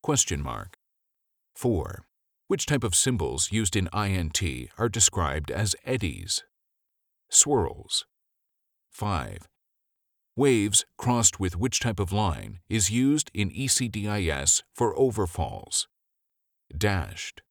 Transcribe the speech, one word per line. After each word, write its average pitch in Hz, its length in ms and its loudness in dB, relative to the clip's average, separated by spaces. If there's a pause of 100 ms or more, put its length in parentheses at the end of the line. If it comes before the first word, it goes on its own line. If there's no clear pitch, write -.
Question 98 400 0
mark. 60 340 -10 (760)
Four, - 520 -2 (420)
which - 180 0
type 139 160 2
of 104 140 0
symbols 85 560 0
used 110 240 0
in 92 160 2
I 101 160 0
N 87 220 0
T 65 460 -4
are 113 120 0
described 78 640 2
as 101 320 -2
eddies? 87 580 -4 (840)
Swirls. - 800 2 (840)
Five, 76 560 -4 (920)
waves 117 500 4 (100)
crossed 120 420 2
with 90 200 0
which 120 220 0
type 107 200 -2
of 87 120 -2
line 82 480 -2 (100)
is 104 200 2
used 135 440 2
in 101 160 0
E 135 160 -6
C 123 220 0
D 104 200 -6
I 104 140 0
S 71 400 0 (100)
for 110 260 0
overfalls? 95 880 -2 (880)
Dashed. 87 760 -4